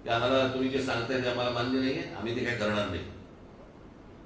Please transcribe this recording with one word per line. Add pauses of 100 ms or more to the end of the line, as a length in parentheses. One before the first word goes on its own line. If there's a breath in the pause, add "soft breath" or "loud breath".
की
आम्हाला
तुम्ही
जे
सांगताय
ते
आम्हाला
मान्य
नाहीये,
आम्ही
ते
काय
करणार
नाही. (1200)